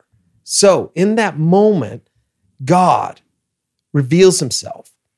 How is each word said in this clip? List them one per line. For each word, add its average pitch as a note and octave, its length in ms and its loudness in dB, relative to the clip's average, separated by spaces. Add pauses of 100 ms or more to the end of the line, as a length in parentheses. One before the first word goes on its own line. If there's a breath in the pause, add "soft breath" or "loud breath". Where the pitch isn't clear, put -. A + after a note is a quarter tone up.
(440)
So - 500 0
in G#3 220 -2
that F#3 240 -4
moment, E3+ 680 0 (540)
God D3 580 0 (680)
reveals E3+ 480 2
himself - 520 -10 (260)